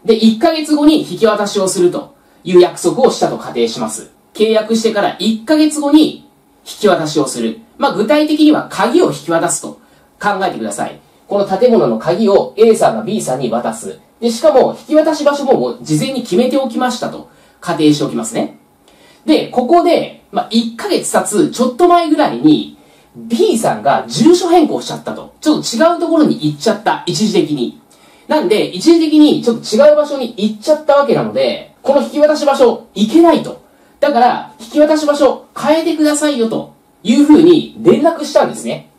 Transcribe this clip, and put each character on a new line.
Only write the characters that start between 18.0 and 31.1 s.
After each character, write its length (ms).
お 60
き 60
ま 100
す 100
ね。 240
で、 220
こ 200
こ 160
で、 480
ま 120
あ、 80
一 240
ヶ 120
月 240
経 160
つ 220
ち 140
ょ 60
っ 60
と 120
前 220
ぐ 80
ら 140
い 60
に、 400
B 420
さ 180
ん 80
が 240
住 280
所 140
変 180
更 140
し 60
ち 60
ゃ 40
っ 60
た 100
と。 260
ち 100
ょ 100
っ 40
と 120
違 220
う 20
と 80
こ 100
ろ 60
に 280
行 40
っ 20
ち 120
ゃ 60
っ 80
た。 220
一 220
時 60
的 180
に。 280
な 140
ん 80
で、 160
一 160
時 180
的 200
に 240
ち 80
ょ 40
っ 40
と 160
違 180
う 20
場 100
所 120
に 180
行 180
っ 40
ち 140
ゃ 40
っ 100
た 100
わ 100
け 80